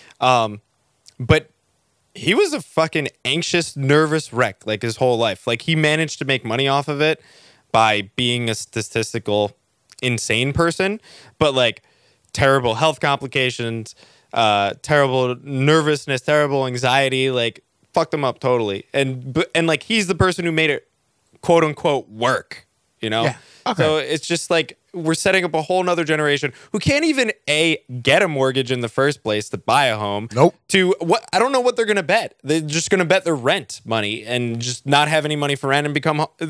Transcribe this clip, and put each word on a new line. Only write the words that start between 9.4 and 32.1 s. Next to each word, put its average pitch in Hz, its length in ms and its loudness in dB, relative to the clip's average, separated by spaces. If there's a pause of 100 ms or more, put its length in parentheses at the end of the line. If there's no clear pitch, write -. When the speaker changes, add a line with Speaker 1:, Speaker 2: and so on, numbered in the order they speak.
Speaker 1:
insane 123 520 -2
person, 185 480 -2 (380)
but, 147 160 2
like, 120 260 2 (500)
terrible 135 440 2
health 147 240 0
complications, 127 960 -4 (360)
uh, 101 420 2 (100)
terrible 131 580 2
nervousness, 143 800 0
terrible 143 460 0
anxiety, 131 640 0
like, 117 320 -2 (300)
fucked 165 200 0
him 147 100 -2
up 127 160 -2
totally. 113 540 -2
And, 131 400 -4
b-, 160 120 0 (100)
and, 165 100 0
like, 160 180 0
he's 220 240 -2
the 185 80 -2
person 180 300 0
who 170 60 -2
made 160 180 0
it, - 180 -4 (540)
quote 165 220 4
unquote, 147 460 -2
work, 113 580 -4 (340)
you 113 80 -4
know? 113 140 0
Speaker 2:
Yeah. 123 140 -2 (280)
Okay. 202 160 -2
Speaker 1:
So 156 160 2
it's 151 300 -4
just, 170 240 -4
like, 165 260 -2 (160)
we're 160 220 -2
setting 190 280 2
up 160 120 -4
a 160 60 0
whole 185 220 0
nother 175 200 0
generation 147 500 0 (200)
who 208 60 -2
can't 294 260 2
even, 262 260 0 (180)
A, 156 280 2 (240)
get 135 200 4
a 196 60 2
mortgage 131 440 0
in 127 100 -4
the 117 80 -4
first 139 340 0
place 107 260 -2
to - 80 -10
buy 139 280 2
a 113 120 0
home. 104 360 -4
Speaker 2:
Nope. 143 200 4 (160)
Speaker 1:
To 185 300 2
what, 170 340 0
I 185 60 4
don't 247 120 2
know 262 100 2
what 247 160 2
they're 226 80 0
gonna 202 180 0
bet. 175 400 -2